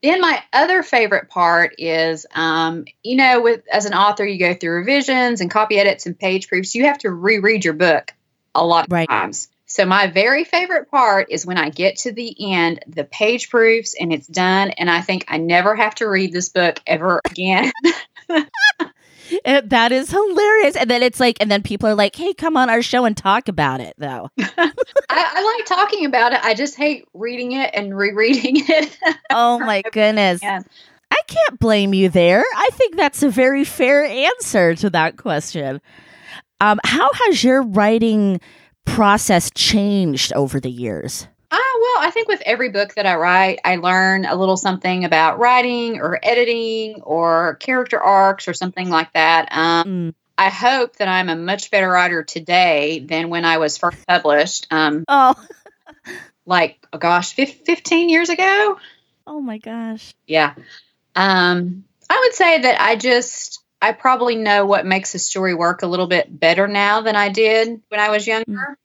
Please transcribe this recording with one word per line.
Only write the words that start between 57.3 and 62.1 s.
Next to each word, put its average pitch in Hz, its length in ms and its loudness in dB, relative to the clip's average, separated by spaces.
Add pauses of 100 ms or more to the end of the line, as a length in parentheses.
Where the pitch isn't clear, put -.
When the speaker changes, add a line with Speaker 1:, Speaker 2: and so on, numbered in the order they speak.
Speaker 1:
fif-, - 320 -6
fifteen 339 440 0
years 330 200 2
ago? 392 500 0 (480)
Speaker 2:
Oh 302 140 -12
my 233 180 -8
gosh. 226 560 -12 (120)
Speaker 1:
Yeah. 151 280 0 (600)
Um, 180 720 0 (260)